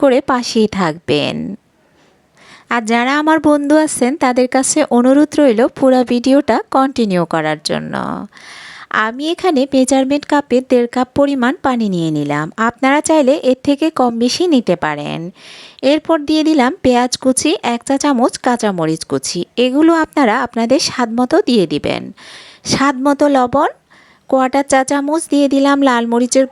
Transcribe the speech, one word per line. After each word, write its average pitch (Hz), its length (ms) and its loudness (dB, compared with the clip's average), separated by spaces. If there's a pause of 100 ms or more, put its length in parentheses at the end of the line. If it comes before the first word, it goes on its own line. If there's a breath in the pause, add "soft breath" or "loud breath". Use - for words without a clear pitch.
করে 262 140 4 (120)
পাশেই 240 380 0 (120)
থাকবেন। 151 580 -2 (1400 soft breath)
আর 240 160 -2
যারা 240 300 0
আমার 311 180 2 (100)
বন্ধু 294 260 2 (100)
আছেন 254 260 -2 (120)
তাদের 254 320 2
কাছে 269 240 0 (180)
অনুরোধ 277 420 4
রইল 240 220 4 (160)
পুরা 254 240 4 (100)
ভিডিওটা 254 460 2 (180)
কন্টিনিউ 233 480 0 (100)
করার 156 260 -2 (100)
জন্য। 151 240 -6 (1120 loud breath)
আমি 247 180 -8 (100)
এখানে 349 280 0 (120)
মেজারমেন্ট 269 580 0
কাপে 285 260 0 (140)
দেড় 240 240 2
কাপ 254 120 -2 (120)
পরিমাণ 277 340 0 (120)
পানি 240 300 0
নিয়ে 165 220 -2
নিলাম। 147 280 -4 (220)
আপনারা 269 320 0 (100)
চাইলে 294 240 4 (160)
এর 254 180 0
থেকে 285 200 0 (120)
কম 247 120 2 (120)
বেশি 254 200 0 (100)
নিতে 214 300 2
পারেন। 151 360 -6 (720 loud breath)
এরপর 311 260 0 (100)
দিয়ে 311 220 2
দিলাম 277 220 2 (120)
পেঁয়াজ 247 300 2 (100)
কুচি, 262 280 0 (220)
এক 233 140 -6
চা 269 160 0
চামচ 285 300 0 (120)
কাঁচামরিচ 180 640 -2
কুচি। 139 300 -6 (260)
এগুলো 302 260 2 (140)
আপনারা 233 300 0 (100)
আপনাদের 233 420 0
স্বাদ 240 220 -4 (100)
মতো 254 160 0 (120)
দিয়ে 226 260 2
দিবেন। - 280 -4 (680 loud breath)
স্বাদ 277 240 0 (100)
মতো 285 200 2 (100)
লবণ, 269 340 0 (600 soft breath)
কোয়াটার 262 420 0
চা 269 180 4
চামচ 294 320 -2 (120)
দিয়ে 285 200 4
দিলাম 277 240 2 (100)
লাল 240 240 2
মরিচের 254 400 2